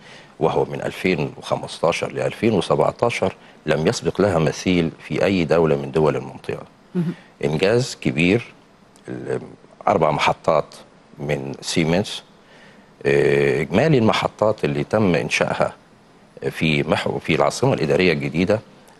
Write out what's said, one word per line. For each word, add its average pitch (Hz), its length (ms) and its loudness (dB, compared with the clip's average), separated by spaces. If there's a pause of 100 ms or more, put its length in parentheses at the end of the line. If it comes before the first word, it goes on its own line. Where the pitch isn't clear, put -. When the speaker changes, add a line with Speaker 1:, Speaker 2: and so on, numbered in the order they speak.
(400)
Speaker 1:
وهو 73 260 2
من 71 160 -6
ألفين 76 560 -2
وخمستاشر - 760 -4
لألفين 67 420 -2
وسبعتاشر، - 840 0 (300)
لم 78 220 0
يسبق 92 340 0
لها 92 180 2
مثيل 80 520 0 (160)
في - 180 -2
أي 92 200 2
دولة 78 300 4
من 69 160 -4
دول 73 240 2
المنطقة. - 480 -10 (320)
Speaker 2:
مهم. 170 180 -2 (320)
Speaker 1:
إنجاز 98 560 0
كبير، 87 520 0 (540)
ال-، 64 320 -6 (480)
أربع 80 240 4
محطات 76 540 0 (540)
من 71 320 -4 (100)
سيمنز. 85 600 0 (840)
آه، 71 560 2
إجمالي 110 360 2
المحطات 107 680 0
اللي 71 180 -2
تم 101 320 2
إنشائها - 580 -2 (800)
في 76 320 0
محو-، - 360 -2
في 80 160 -2
العاصمة 71 380 2
الإدارية 80 400 2
الجديدة 92 460 0 (400)